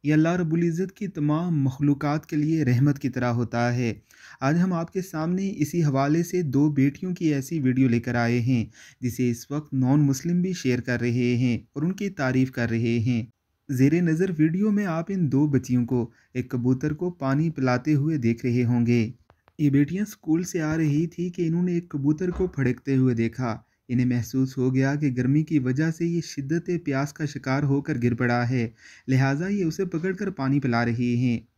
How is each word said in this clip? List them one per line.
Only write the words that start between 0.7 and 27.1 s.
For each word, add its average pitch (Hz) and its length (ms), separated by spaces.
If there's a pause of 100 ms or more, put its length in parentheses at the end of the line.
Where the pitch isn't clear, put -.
की 202 180
तमाम 156 540
मखलूक़ात 143 640
के 160 100
लिए 156 280
रहमत 135 340
की 135 120
तरह 123 260
होता 120 260 (100)
है। 120 160 (540)
आज 143 160
हम 180 160
आपके 170 300
सामने 180 440 (140)
इसी 170 200
हवाले 147 420
से 180 260
दो 139 240
बेटियों 139 400
की 165 200
ऐसी 139 280
वीडियो 127 280
लेकर 120 280
आए 120 240
हैं, 117 280 (320)
जिसे 123 280
इस 120 220
वक्त 147 240
नॉन 131 280
मुस्लिम 165 380
भी 185 140
शेयर 123 280
कर 123 160
रहे 120 380
हैं 120 180 (200)
और 143 100
उनकी 190 320
तारीफ़ 131 340
कर 120 180
रहे 117 320
हैं। 120 260 (420)
ज़ेरे 143 340
नज़र 170 320
वीडियो 170 360
में 208 200
आप 165 200
इन 180 180
दो 143 200
बच्चियों 127 360
को, 117 260 (240)
एक 127 160
कबूतर 131 440
को 180 140 (100)
पानी 147 320
पिलाते 131 440
हुए 151 240
देख 117 260
रहे 123 200
होंगे। 120 380 (560)
ये 147 120
बेटियां 147 360
स्कूल 165 380
से 175 160
आ 156 160
रही 156 320
थी 175 220
कि 175 140
इन्होंने 175 320
एक 175 140
कबूतर 151 420
को 185 220
फड़कते 135 400
हुए 127 220
देखा। 113 440 (280)
इन्हें 123 180
महसूस 131 500
हो 127 140
गया 135 240
कि 147 160
गर्मी 131 320
की 156 180
वजह 131 300
से 170 140
ये 170 180
शिद्दत 156 420 (200)
प्यास 143 260